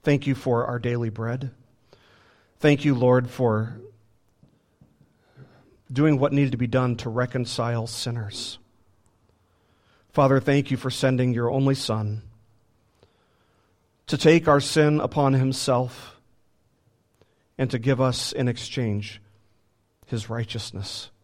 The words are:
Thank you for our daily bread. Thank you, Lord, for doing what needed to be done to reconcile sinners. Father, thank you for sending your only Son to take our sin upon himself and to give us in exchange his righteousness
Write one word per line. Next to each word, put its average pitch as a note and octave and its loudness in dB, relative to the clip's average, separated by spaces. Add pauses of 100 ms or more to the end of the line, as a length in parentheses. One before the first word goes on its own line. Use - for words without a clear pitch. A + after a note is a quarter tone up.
Thank C#3+ 0
you C#3 0
for A#2+ -2
our A#2+ -4
daily A#2+ -2
bread. A#2 -8 (1080)
Thank D3 4
you, C#3+ 4
Lord, B2 4
for A2+ -2 (2000)
doing C#3+ 4
what C3+ 2
needed C#3 2
to A#2 -4
be B2 -2
done B2 0
to A#2+ -8
reconcile A#2+ -2
sinners. A2+ -8 (1600)
Father, C3+ 4
thank C#3 0
you C3 0
for C3 -6
sending B2+ 0
your A#2+ 0
only C3+ 2
Son G#2+ -4 (1800)
to D3 -2
take E3 6
our C#3+ 6
sin D3+ 2
upon C#3 2
himself C3 -2 (1400)
and C3 -2
to B2+ -4
give B2+ 0
us B2+ -2
in B2 -2
exchange A2 -6 (840)
his A2 -8
righteousness A2 -10 (120)